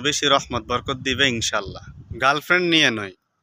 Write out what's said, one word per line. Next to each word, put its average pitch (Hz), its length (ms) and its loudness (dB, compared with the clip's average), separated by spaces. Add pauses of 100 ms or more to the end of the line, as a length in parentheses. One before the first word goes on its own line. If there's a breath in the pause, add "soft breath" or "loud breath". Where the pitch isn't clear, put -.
বেশি 143 200 -2
রহমত 131 440 2
বরকত 123 360 -4
দিবে 131 220 0
ইনশাআল্লাহ। 107 560 -4 (380)
গার্লফ্রেন্ড 151 480 2
নিয়ে 156 200 6
নয়, 101 240 -4 (280)